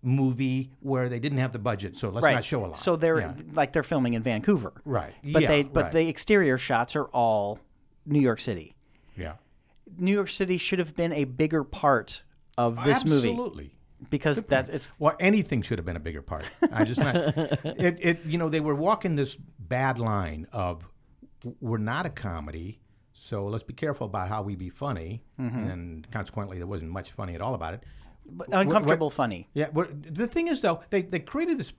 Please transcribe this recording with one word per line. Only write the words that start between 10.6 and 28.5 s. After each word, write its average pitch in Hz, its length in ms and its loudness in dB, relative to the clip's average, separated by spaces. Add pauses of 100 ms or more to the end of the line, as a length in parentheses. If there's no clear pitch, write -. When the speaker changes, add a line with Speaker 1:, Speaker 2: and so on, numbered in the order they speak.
Speaker 2:
have 156 160 -2
been 170 180 0
a 147 120 2
bigger 151 400 2
part - 580 2 (340)
of 117 280 2
this 143 200 6
movie. 139 260 6
Speaker 1:
Absolutely. 73 440 -6 (360)
Speaker 2:
Because 143 300 0
Speaker 1:
Good - 100 -6
Speaker 2:
that's, 131 180 2
Speaker 1:
point. - 80 -6
Speaker 2:
it's - 140 -6 (100)
Speaker 1:
Well, 156 180 4
anything 180 440 4
should 113 160 -2
have 82 80 -6
been 87 100 -4
a 82 40 -8
bigger 78 220 -8
part. 76 220 -8 (280)
I - 120 4
just 120 160 -2
not, 151 160 2
Speaker 2:
<laughs> - 0 -
Speaker 1:
it, 160 840 0
it, 170 240 0
you 160 140 -2
know, 165 100 0
they 156 120 0
were 151 140 0
walking 180 420 0
this 139 200 -2 (220)
bad 127 400 0
line 98 540 -2
of, 90 340 -4 (540)
w-, 120 200 -12
we're 113 180 -2
not 123 280 -2
a 160 40 -6
comedy, 82 680 -8 (500)
so 101 180 -4
let's 107 180 -4
be - 100 -12
careful 147 320 -4
about 95 220 -4
how 107 140 -2
we 101 140 -4
be 90 140 -8
funny, 107 520 -8 (180)
Speaker 2:
Mm-hmm. 117 300 -4
Speaker 1:
and 87 400 -10
consequently, 101 480 -8
there 87 80 -6
wasn't 85 260 -6
much 95 200 -8
funny 90 220 -8
at 82 60 -8
all 120 140 -2
about 82 200 -6
it. 120 80 -12 (480)
Speaker 2:
But 170 180 -12
Speaker 1:
Wh-, - 40 -6